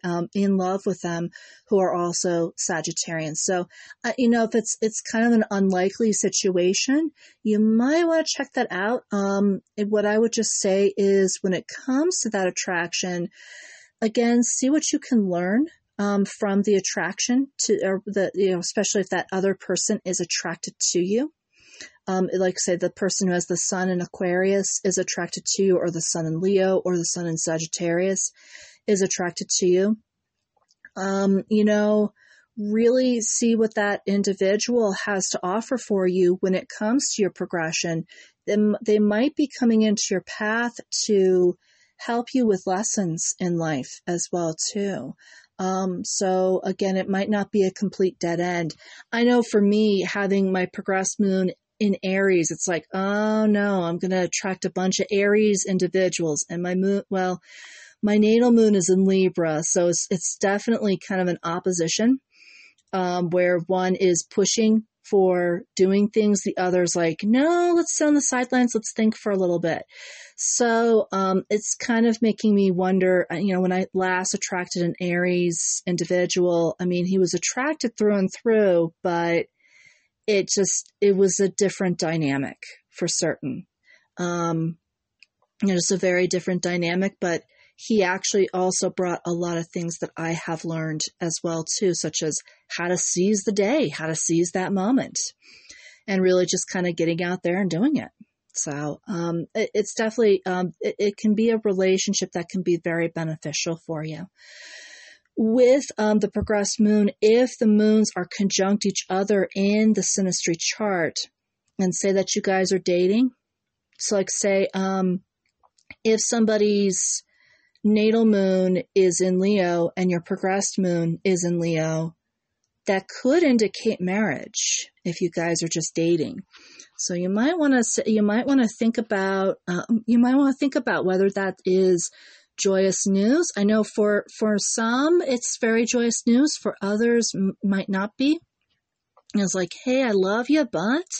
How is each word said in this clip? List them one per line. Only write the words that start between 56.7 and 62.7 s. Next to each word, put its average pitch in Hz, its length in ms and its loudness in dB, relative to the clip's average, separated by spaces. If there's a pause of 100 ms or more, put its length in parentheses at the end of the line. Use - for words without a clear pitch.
moon, 196 340 0
well, 185 320 -2 (600)
my 208 160 2
natal 233 340 4
moon 220 240 6
is 185 140 2
in 190 160 4
Libra, 180 580 2
so 175 240 2
it's, 170 220 -2
it's - 280 -4
definitely 208 680 0
kind 190 140 -2
of 180 60 0
an 170 160 -2
opposition, 175 760 0 (720)